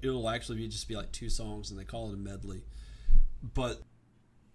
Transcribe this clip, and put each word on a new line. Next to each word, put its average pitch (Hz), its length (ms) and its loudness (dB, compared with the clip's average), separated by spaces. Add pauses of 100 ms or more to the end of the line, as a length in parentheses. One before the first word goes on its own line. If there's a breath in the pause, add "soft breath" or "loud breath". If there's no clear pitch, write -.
it'll 127 260 -4
actually 117 300 -6
be, 113 100 -6
just 110 200 -10
be, 110 80 -8
like, 101 160 -8
two 113 180 -6
songs 107 400 -4
and 98 100 -12
they 95 60 -12
call 113 240 -8
it 101 60 -8
a - 20 -10
medley. 98 460 -10 (920 loud breath)
But 123 280 -4 (720)